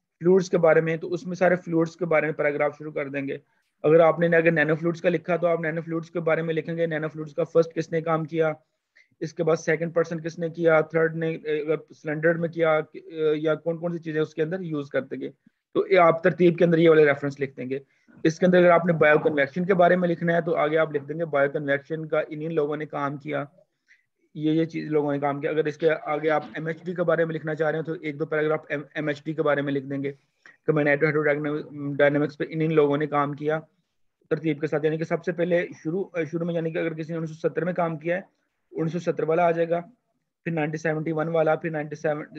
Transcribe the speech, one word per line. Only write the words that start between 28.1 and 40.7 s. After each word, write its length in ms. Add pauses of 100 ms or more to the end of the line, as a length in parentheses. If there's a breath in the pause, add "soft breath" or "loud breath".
दो 80
paragraph 440
एम-, 160 (100)
एमएचडी 380
के 80
बारे 200
में 100
लिख 120
देंगे, 300 (560 loud breath)
combined 340
hydrodynamics 1300
पे 80
इन, 180
इन 100
लोगों 260
ने 80
काम 280
किया 240 (720)
तरतीब 300
के 60
साथ। 180
यानी 140
कि 60
सबसे 280
पहले 360 (140)
शुरू, 200
अ, 220
शुरू 220
में, 80
यानी 180
कि 60
अगर 160
किसी 180
ने 60
उन्नीस 240
सौ 60
सत्तर 160
में 100
काम 220
किया 200
है, 120 (440)
उन्नीस 200
सौ 60
सत्तर 260
वाला 240
आ 40
जाएगा, 280 (640)
फिर 80
नाइनटीन 260